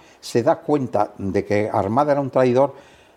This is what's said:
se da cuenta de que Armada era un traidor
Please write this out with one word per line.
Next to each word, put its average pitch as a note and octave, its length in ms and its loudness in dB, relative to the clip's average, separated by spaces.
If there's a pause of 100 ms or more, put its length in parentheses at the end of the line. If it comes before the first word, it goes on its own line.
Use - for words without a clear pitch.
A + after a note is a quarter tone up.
(200)
se - 220 -2
da D3+ 140 2
cuenta B2+ 600 -2
de G2 260 -2
que G#2 280 -2
Armada A2+ 400 0
era C#3+ 80 0
un C3+ 100 -4
traidor C3 440 2 (420)